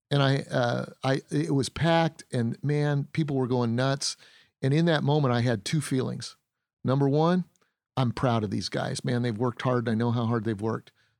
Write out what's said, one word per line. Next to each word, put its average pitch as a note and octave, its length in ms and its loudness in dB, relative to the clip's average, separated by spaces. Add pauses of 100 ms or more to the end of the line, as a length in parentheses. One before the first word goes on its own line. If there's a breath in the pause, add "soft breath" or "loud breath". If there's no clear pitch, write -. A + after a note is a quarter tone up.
(100)
And C#3+ 120 2
I, C3+ 280 2
uh, B2+ 360 0 (180)
I, C3+ 260 0
it D#3 240 -2
was C3+ 140 0
packed, E3 640 0
and A#2 300 -2
man, D3 500 0
people D3+ 240 -2
were C3 100 0
going A#2+ 300 0
nuts. C3+ 400 -2 (460 loud breath)
And C3+ 100 2
in D#3+ 140 4
that D#3 160 4
moment, C#3 320 2
I A#2+ 80 2
had A#2 220 0
two D#3+ 160 -2
feelings. B2 560 -4 (480)
Number C#3 240 2
one, E3 360 2 (540)
I'm B2 140 2
proud A#2 300 2
of G2+ 80 -2
these G#2+ 200 -4
guys. - 340 -4
Man, B2 180 0
they've A#2+ 140 -2
worked A#2+ 260 -4
hard, B2 240 0
and A2+ 80 0
I G#2+ 40 0
know A#2+ 120 0
how A#2 160 0
hard A2+ 180 0
they've G#2+ 160 -4
worked. A2+ 300 -4 (300)